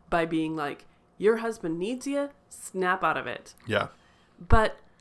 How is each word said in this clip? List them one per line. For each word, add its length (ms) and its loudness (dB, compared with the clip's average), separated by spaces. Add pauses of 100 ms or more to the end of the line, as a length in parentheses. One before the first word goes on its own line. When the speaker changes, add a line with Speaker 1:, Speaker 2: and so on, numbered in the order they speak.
(100)
Speaker 1:
by 160 2
being 300 -2
like, 300 -6 (300)
"Your 200 4
husband 420 -6
needs 300 -6
you, 220 -2 (180)
snap 560 -4
out 120 2
of 120 -6
it." 260 -12 (140)
Speaker 2:
Yeah. 200 0 (520)
Speaker 1:
But 380 4 (220)